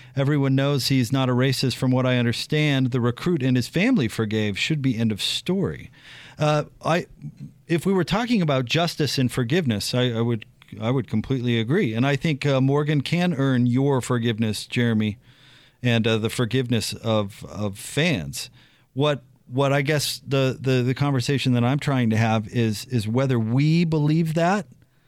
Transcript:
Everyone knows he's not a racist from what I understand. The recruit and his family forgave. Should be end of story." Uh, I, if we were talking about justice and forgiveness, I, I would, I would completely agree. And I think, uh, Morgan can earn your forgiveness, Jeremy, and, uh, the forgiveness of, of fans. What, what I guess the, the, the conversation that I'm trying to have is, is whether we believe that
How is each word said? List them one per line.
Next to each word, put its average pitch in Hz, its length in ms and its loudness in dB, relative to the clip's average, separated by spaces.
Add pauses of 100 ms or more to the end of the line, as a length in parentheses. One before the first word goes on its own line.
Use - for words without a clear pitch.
(160)
Everyone 139 380 2
knows 139 320 2
he's 131 260 2
not 131 160 2
a 127 40 2
racist 127 420 0
from 127 160 0
what 127 160 2
I 127 100 2
understand. 131 760 0
The 127 80 0
recruit 123 420 0
and 127 140 2
his 120 120 0
family 190 380 2
forgave. 107 500 -2
Should 156 240 -2
be 131 160 0
end 113 140 0
of 101 100 -4
story." - 720 -4 (480)
Uh, 151 260 0 (180)
I, 160 220 0 (640)
if 165 160 0
we 196 80 0
were 180 120 2
talking 226 360 0
about 135 240 0
justice 156 540 0
and 127 120 2
forgiveness, 127 600 -2
I, 123 200 0
I 113 100 -2
would, 117 240 -2 (340)
I 113 100 -2
would 131 160 0
completely 120 540 0
agree. 127 320 0
And 120 140 0
I 143 100 2
think, 151 300 -2
uh, 135 160 2
Morgan 143 400 2
can 175 320 0
earn 127 320 2
your 131 340 2
forgiveness, 113 640 -2
Jeremy, 110 540 0 (640)
and, 117 240 2
uh, 113 100 4
the 107 140 -2
forgiveness 123 640 -2
of, 107 500 -2
of 98 340 -6
fans. 120 680 -4 (460)
What, 143 280 0 (260)
what 135 260 0
I 143 80 2
guess 147 440 -2
the, 131 320 0
the, 127 240 0
the 127 120 0
conversation 135 580 0
that 120 120 2
I'm 139 140 2
trying 127 300 0
to 110 80 2
have 110 320 2
is, 113 380 -2
is 110 200 -2
whether 127 320 0
we 147 460 2
believe 160 480 2
that 175 340 0 (420)